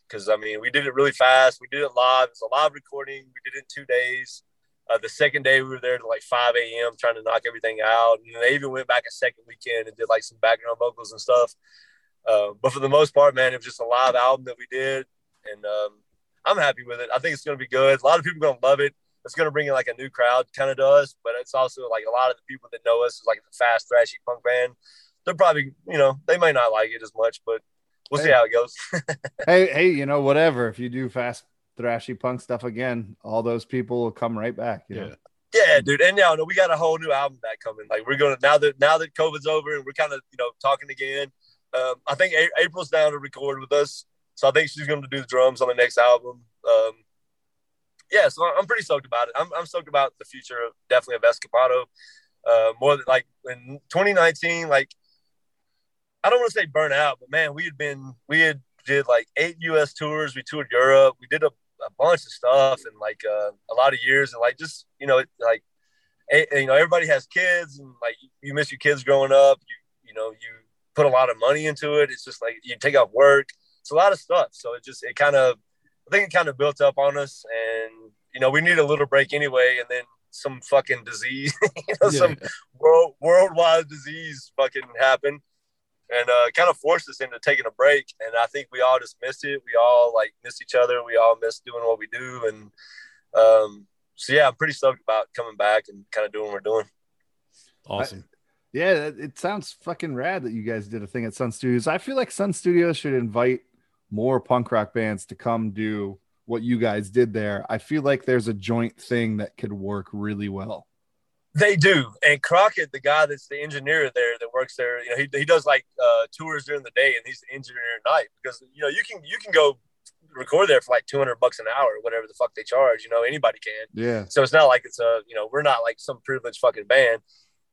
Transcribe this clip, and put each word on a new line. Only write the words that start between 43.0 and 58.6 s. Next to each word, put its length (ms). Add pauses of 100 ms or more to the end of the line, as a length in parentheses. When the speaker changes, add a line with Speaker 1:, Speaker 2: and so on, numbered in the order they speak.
Speaker 1:
to 40
record 420
with 120
us. 340 (300)
So 140
I 20
think 180
she's 160
gonna 240
do 120
the 40
drums 360
on 80
the 40
next 240
album. 460 (240)
Um, 360 (1080)
yeah, 160
so 180
I'm 220
pretty 160
stoked 220
about 240
it. 80
I'm, 200
I'm 80
stoked 220
about 320
the 60
future 340
of, 140 (160)
definitely 260
of 60
Escapado. 640 (600)
Uh, 360
more 160
than, 100
like, 180 (200)
in 340 (100)
twenty 240
nineteen, 540
like, 260 (1300)
I 60
don't 100
wanna 120
say 140
burnt 280
out, 260
but 120
man, 220
we 100
had 140
been, 360 (140)
we 140
had 200 (240)